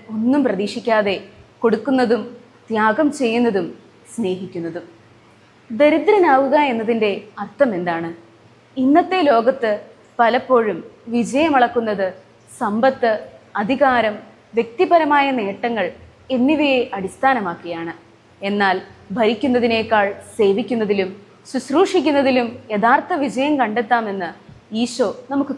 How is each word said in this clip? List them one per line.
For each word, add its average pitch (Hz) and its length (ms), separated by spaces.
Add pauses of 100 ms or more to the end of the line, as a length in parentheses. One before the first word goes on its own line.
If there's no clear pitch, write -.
(140)
ഒന്നും 247 320
പ്രതീക്ഷിക്കാതെ 208 720 (480)
കൊടുക്കുന്നതും 233 580 (460)
ത്യാഗം 220 400 (120)
ചെയ്യുന്നതും 226 480 (460)
സ്നേഹിക്കുന്നതും. 180 720 (840)
ദരിദ്രനാവുക 294 840 (160)
എന്നതിൻ്റെ 226 400 (320)
അർത്ഥം 247 360
എന്താണ്? 170 320 (720)
ഇന്നത്തെ 339 360 (120)
ലോകത്ത് 233 400 (500)
പലപ്പോഴും 226 580 (360)
വിജയമളക്കുന്നത് 240 920 (540)
സമ്പത്ത്, 233 500 (520)
അധികാരം, 247 520 (440)
വ്യക്തിപരമായ 294 680 (140)
നേട്ടങ്ങൾ 202 440 (520)
എന്നിവയെ 277 420 (200)
അടിസ്ഥാനമാക്കിയാണ്. 175 960 (540)
എന്നാൽ 202 280 (380)
ഭരിക്കുന്നതിനേക്കാൾ 226 880 (300)
സേവിക്കുന്നതിലും 202 720 (400)
ശുശ്രൂഷിക്കുന്നതിലും 269 1000 (260)
യഥാർത്ഥ 233 400 (100)
വിജയം 269 360
കണ്ടെത്താമെന്ന് 214 720 (520)
ഈശോ 240 260 (240)
നമുക്ക് 285 260